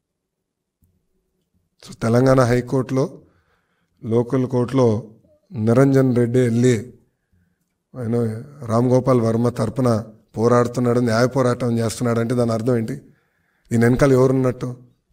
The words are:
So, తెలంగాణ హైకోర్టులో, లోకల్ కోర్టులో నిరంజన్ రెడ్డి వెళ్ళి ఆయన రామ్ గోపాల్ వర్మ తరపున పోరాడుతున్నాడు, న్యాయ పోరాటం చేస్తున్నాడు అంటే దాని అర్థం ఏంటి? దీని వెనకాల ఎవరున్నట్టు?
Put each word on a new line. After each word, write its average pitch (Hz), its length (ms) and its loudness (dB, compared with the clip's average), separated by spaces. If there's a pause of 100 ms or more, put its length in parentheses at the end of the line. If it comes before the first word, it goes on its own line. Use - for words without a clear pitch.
(1900)
So, - 120 -20
తెలంగాణ 131 420 2
హైకోర్టులో, 123 840 -2 (800)
లోకల్ 120 420 -2
కోర్టులో 123 640 0 (420)
నిరంజన్ 131 640 2
రెడ్డి 120 240 0
వెళ్ళి 120 540 0 (1000)
ఆయన 117 480 -4 (200)
రామ్ 117 240 0
గోపాల్ 127 320 2
వర్మ 113 280 0
తరపున 120 560 -2 (320)
పోరాడుతున్నాడు, 120 640 2
న్యాయ 120 260 2
పోరాటం 123 520 0
చేస్తున్నాడు 113 420 -2
అంటే 117 140 -4
దాని 120 180 0
అర్థం 113 240 0
ఏంటి? 113 180 -4 (760)
దీని 117 120 2
వెనకాల 127 280 4
ఎవరున్నట్టు? 127 640 0 (360)